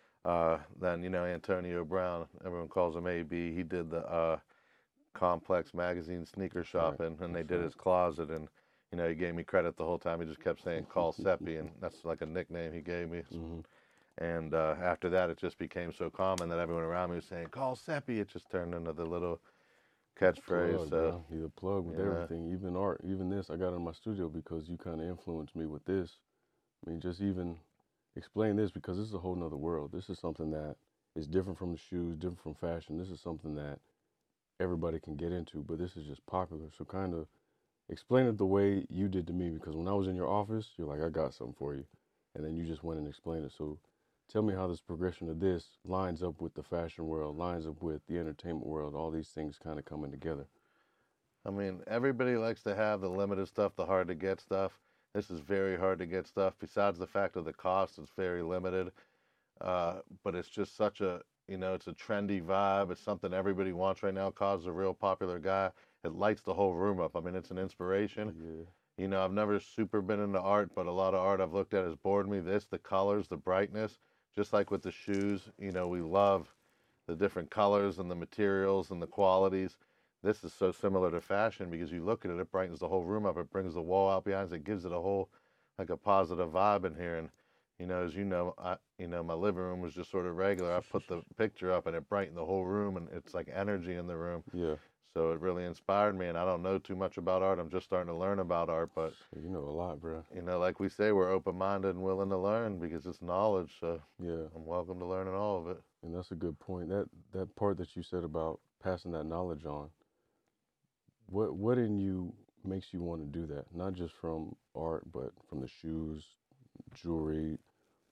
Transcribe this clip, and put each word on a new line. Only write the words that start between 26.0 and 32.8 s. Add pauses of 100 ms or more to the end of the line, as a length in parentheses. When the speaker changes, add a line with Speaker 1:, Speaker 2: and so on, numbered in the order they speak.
Speaker 2:
I
mean,
just
even (560)
explain
this,
because
this
is
a
whole
nother
world.
This
is
something
that (380)
is
different
from
the
shoes,
different
from
fashion.